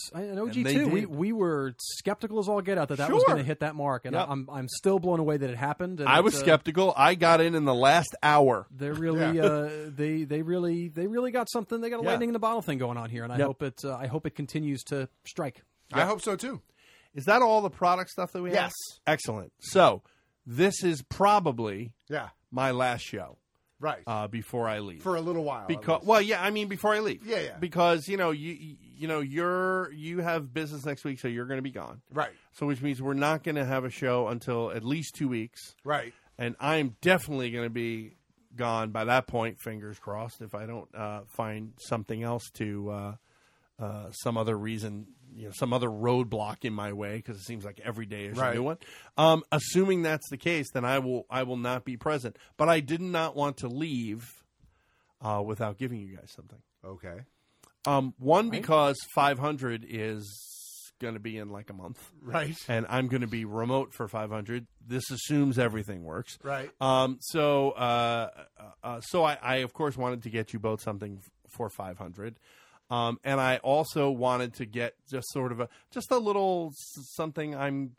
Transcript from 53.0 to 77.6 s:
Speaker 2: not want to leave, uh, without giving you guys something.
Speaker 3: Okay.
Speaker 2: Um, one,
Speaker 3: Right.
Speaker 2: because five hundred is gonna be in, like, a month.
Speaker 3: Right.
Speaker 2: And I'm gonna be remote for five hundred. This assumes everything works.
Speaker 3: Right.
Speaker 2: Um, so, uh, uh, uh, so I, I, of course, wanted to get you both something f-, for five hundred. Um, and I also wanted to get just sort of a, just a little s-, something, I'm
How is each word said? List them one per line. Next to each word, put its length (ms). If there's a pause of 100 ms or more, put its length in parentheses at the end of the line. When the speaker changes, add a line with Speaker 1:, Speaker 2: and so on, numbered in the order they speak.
Speaker 2:
not 340
want 220
to 100
leave, 760 (760)
uh, 220
without 360
giving 200
you 160
guys 160
something. 300 (240)
Speaker 3:
Okay. 360 (680)
Speaker 2:
Um, 320
one, 320
Speaker 3:
Right. 100
Speaker 2:
because 340 (200)
five 240
hundred 500
is 1080
gonna 200
be 200
in, 100
like, 220
a 20
month. 380 (100)
Speaker 3:
Right. 340 (140)
Speaker 2:
And 180
I'm 200
gonna 200
be 160
remote 480
for 160
five 220
hundred. 380 (180)
This 240
assumes 480
everything 460
works. 400
Speaker 3:
Right. 360
Speaker 2:
Um, 420
so, 500
uh, 580 (260)
uh, 80 (200)
uh, 180
so 220
I, 180
I, 160
of 160
course, 240
wanted 260
to 60
get 240
you 60
both 220
something 360
f-, 120 (200)
for 220
five 260
hundred. 400 (520)
Um, 340
and 180
I 160
also 540
wanted 440
to 100
get 280 (160)
just 220
sort 200
of 100
a, 80 (200)
just 220
a 80
little 540
s-, 420
something, 400
I'm 440